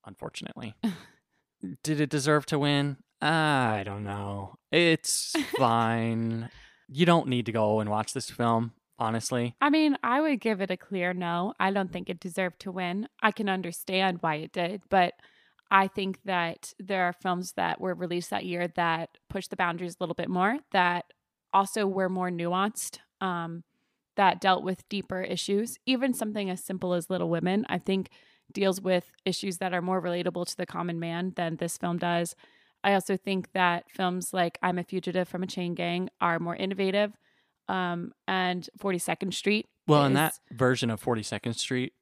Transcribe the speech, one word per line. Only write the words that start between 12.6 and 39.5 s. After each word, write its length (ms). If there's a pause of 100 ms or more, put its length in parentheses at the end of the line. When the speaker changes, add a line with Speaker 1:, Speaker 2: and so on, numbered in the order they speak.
Speaker 2:
to 100
win. 360 (140)
I 100
can 180
understand 720
why 140
it 160
did, 380
but 240 (580)
I 160
think 380
that 540
there 260
are 80
films 400
that 260
were 160
released 340
that 160
year 300
that 420 (120)
pushed 200
the 60
boundaries 440
a 40
little 120
bit 140
more, 280 (140)
that 340 (480)
also 340
were 220
more 200
nuanced, 680 (220)
um, 420 (520)
that 260
dealt 220
with 260
deeper 320
issues. 680
Even 260
something 360
as 140
simple 300
as 160
Little 200
Women, 400
I 100
think, 300 (420)
deals 300
with 300 (140)
issues 320
that 160
are 80
more 180
relatable 480
to 100
the 100
common 320
man 360
than 200
this 220
film 200
does. 380 (480)
I 100
also 240
think 360
that 360
films 440
like 280
I'm 160
a 60
Fugitive 440
from 140
a 60
Chain 260
Gang 360 (120)
are 160
more 180
innovative, 580 (540)
um, 440 (160)
and 500
Forty-second 560
Street 340 (200)